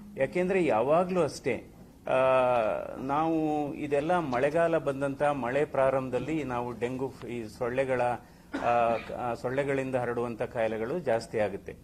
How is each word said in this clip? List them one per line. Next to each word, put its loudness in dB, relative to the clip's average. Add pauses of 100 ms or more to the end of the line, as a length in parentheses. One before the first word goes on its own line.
(160)
ಯಾಕೆಂದ್ರೆ 2
ಯಾವಾಗ್ಲೂ 4
ಅಷ್ಟೇ, -2 (440)
ಆ, 2 (800)
ನಾವು 0
ಇದೆಲ್ಲ 0
ಮಳೆಗಾಲ 2
ಬಂದಂತ -2
ಮಳೆ 2
ಪ್ರಾರಂಭದಲ್ಲಿ 0
ನಾವು -4
ಡೆಂಗು -4
ಫ್-, -14
ಈ -6
ಸೊಳ್ಳೆಗಳ, 0 (640)
ಆ, 4 (120)
ಕ-, -8
ಆ, -4
ಸೊಳ್ಳೆಗಳಿಂದ -2
ಹರಡುವಂತ -2
ಕಾಯಿಲೆಗಳು -2
ಜಾಸ್ತಿ -2
ಆಗುತ್ತೆ. -2